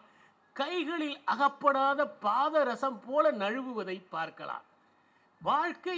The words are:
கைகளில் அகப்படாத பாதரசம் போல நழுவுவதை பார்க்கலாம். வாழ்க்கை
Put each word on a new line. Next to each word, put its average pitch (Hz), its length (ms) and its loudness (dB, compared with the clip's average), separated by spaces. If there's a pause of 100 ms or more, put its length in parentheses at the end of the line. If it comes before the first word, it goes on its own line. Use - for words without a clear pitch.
(560)
கைகளில் 311 600 -2 (160)
அகப்படாத 277 680 2 (220)
பாதரசம் 262 840 0
போல 294 260 4 (100)
நழுவுவதை 214 560 -4 (160)
பார்க்கலாம். 156 520 -8 (720)
வாழ்க்கை 311 580 0